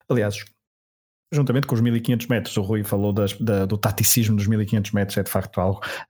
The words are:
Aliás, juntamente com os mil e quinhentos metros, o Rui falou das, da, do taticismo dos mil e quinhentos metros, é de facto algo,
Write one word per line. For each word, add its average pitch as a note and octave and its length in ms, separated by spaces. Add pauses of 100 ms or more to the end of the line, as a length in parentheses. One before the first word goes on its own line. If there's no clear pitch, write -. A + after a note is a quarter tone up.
Aliás, G#2 360 (920)
juntamente C#3 320
com - 80
os A2 60
mil A#2+ 160
e A#2 40
quinhentos A#2 280
metros, - 280
o G#2+ 60
Rui G#2 220
falou G#2 280
das, G2+ 200
da, G2+ 340
do G#2 100
taticismo G#2+ 600
dos G2+ 100
mil G#2+ 160
e - 20
quinhentos G2+ 280
metros, G2+ 260
é G2 60
de - 60
facto - 300
algo, F#2+ 200 (280)